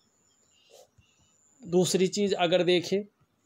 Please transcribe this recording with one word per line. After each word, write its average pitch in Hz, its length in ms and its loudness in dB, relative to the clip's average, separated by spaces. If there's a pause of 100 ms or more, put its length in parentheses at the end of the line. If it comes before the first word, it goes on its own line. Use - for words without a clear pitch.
(1600)
दूसरी 180 460 0
चीज़ 196 280 -2
अगर 175 280 0
देखें, 180 380 0 (440)